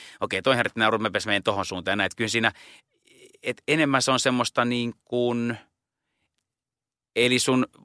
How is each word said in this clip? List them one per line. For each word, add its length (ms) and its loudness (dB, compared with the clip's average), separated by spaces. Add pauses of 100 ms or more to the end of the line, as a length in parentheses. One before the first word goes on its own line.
(200)
okei, 220 -4
toi 140 2
herrat 200 -2
nauru, 220 2
mäpäs 280 -2
menen 160 0
tohon 220 0
suuntaan 280 -6
ja 40 -2
näin. 100 0
Et 80 -6
kyllä 140 -4
siinä, 240 0 (880)
et 260 -8
enemmän 340 2
se 80 0
on 100 2
semmoista 440 0
niin 280 -2 (120)
kuin, 520 -2 (1600)
eli 220 4
sun 280 2 (180)